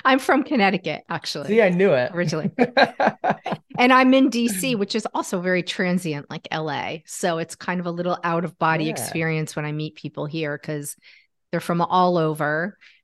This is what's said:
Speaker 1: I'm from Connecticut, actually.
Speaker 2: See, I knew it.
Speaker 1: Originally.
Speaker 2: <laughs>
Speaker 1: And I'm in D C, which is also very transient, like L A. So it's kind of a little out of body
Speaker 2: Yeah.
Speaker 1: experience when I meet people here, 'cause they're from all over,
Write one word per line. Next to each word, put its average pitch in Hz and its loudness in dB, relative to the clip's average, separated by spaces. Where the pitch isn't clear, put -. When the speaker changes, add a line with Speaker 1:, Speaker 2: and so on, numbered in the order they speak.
Speaker 1:
I'm 262 6
from 277 2
Connecticut, 190 0
actually. 151 -6
Speaker 2:
See, 220 4
I 196 6
knew 180 4
it. 123 2
Speaker 1:
Originally. 160 -2
Speaker 2:
<laughs> 254 2
Speaker 1:
And 247 4
I'm 262 6
in 269 6
D 233 0
C, 233 -2
which 202 -4
is 220 -4
also - -4
very 180 2
transient, 180 -2
like 151 -10
L 156 -4
A. 139 -6
So 170 -2
it's 165 -8
kind 180 -6
of 175 -6
a 170 -4
little 175 -4
out 170 -2
of 160 -10
body 160 2
Speaker 2:
Yeah. 160 -2
Speaker 1:
experience 160 -4
when 151 -6
I 151 -6
meet 151 -8
people 147 -10
here, 151 -6
'cause 147 -10
they're 170 -2
from 175 -2
all 180 2
over, 156 -2